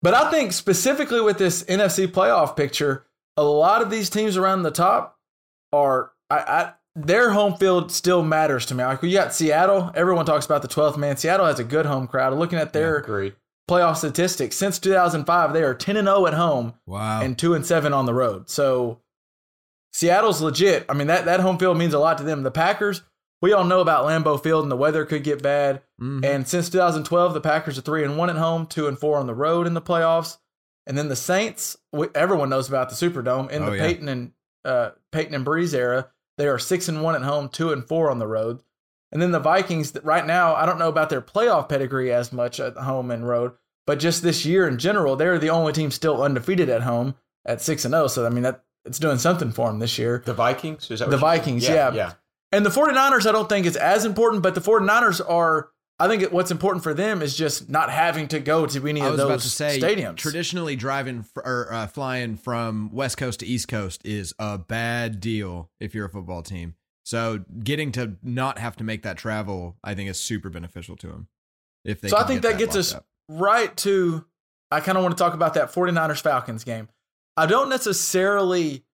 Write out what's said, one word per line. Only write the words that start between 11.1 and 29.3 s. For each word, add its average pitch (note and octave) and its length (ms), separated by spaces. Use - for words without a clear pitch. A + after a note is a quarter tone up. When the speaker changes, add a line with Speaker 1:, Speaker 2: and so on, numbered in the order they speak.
Speaker 1:
Seattle F3+ 300
has C#3+ 140
a B2 40
good D3 220
home C3+ 220
crowd. C3 260
Looking E3+ 260
at D3+ 140
their D#3 220
Speaker 2:
Yeah, D3 40
agreed. G2 360
Speaker 1:
playoff F3 280
statistics, D#3+ 600
since F#3+ 220
two F#3+ 120
thousand E3+ 340
five, D#3+ 280
they D#3+ 100
are C3+ 100
ten G3 240
and G3 120
oh G3 180
at D#3 60
home C#3+ 400
Speaker 3:
Wow. G#2+ 340
Speaker 1:
and C3 160
two E3+ 160
and D#3 120
seven D3+ 280
on C3+ 140
the A#2+ 60
road. A2+ 360
So B2+ 500
Seattle's F3 480
legit. D#3 480
I - 40
mean, C#3+ 140
that, E3+ 180
that F3 140
home F#3 180
field F3+ 200
means E3 160
a D3 60
lot D#3 180
to D3 60
them. D3 200
The C3 80
Packers, F#3+ 500
we F#3+ 120
all F#3+ 120
know F3+ 160
about D#3 240
Lambeau D#3 360
Field D#3+ 220
and C#3+ 80
the B2 60
weather D3+ 280
could D3 180
get C#3+ 180
bad. C#3 360
Speaker 3:
Mm-hmm. C3 220
Speaker 1:
And C#3 240
since F3 220
two F3 80
thousand E3 280
twelve, F3 280
the D#3 80
Packers D#3 360
are C3+ 40
three D3+ 220
and C#3+ 140
one F3 120
at E3+ 60
home, E3 320
two D#3 200
and C#3 120
four D3 180
on C3+ 100
the A#2+ 80